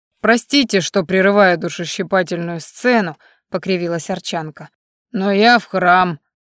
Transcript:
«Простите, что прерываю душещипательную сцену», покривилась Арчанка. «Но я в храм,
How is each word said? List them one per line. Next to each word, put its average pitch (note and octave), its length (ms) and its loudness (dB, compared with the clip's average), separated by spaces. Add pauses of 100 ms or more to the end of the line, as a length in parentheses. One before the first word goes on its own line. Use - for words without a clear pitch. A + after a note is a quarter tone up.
(200)
«Простите, A#3 600 0
что F3+ 240 -4
прерываю F#3+ 520 4
душещипательную E3+ 1040 -4
сцену», G#3 580 -2 (320)
покривилась E3+ 600 -4
Арчанка. E3 580 -8 (460)
«Но G3+ 180 -2
я A3 280 6
в - 60 -6
храм, F3+ 540 2 (340)